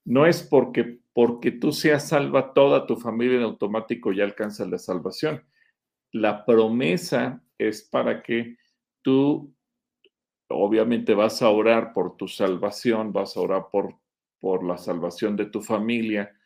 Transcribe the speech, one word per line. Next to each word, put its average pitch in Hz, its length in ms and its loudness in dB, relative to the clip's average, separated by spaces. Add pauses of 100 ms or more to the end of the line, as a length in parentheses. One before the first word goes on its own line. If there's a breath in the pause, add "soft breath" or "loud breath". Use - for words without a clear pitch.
no 139 200 4
es 170 180 4
porque, 127 560 2 (140)
porque 120 380 2
tú 147 220 -2
seas 147 340 2
salva, 139 460 0
toda 139 340 4
tu 113 80 -2
familia 120 420 0
en 120 60 0
automático 107 680 -4
ya 101 100 0
alcanza 104 420 -6
la 92 120 -6
salvación. 95 640 -6 (720)
La 107 320 -2
promesa 123 960 2 (140)
es 110 260 -4
para 120 400 -2
que 117 320 -4 (460 soft breath)
tú, 139 520 2 (920)
obviamente, 110 640 2
vas 110 280 2
a 117 80 4
orar 113 420 4
por 90 240 -4
tu 95 140 -8
salvación, 104 840 -2
vas 98 240 -4
a 92 60 -4
orar 95 300 -2
por, 98 240 -2 (440)
por 92 240 -2
la 90 140 -4
salvación 90 580 -4
de 101 120 -4
tu 104 140 -6
familia, 110 720 -4 (120)